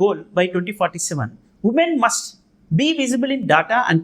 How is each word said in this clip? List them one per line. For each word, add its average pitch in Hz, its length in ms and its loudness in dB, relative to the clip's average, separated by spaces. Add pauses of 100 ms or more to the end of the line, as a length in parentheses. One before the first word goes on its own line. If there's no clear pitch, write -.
goal 196 160 2 (200)
by 180 160 2
twenty 180 260 -4
forty-seven, 165 480 -2 (380)
women 330 260 2 (140)
must - 180 -2 (560)
be 294 80 2 (140)
visible 262 340 0
in 247 60 -6 (140)
data 185 220 0 (120)
and 160 140 2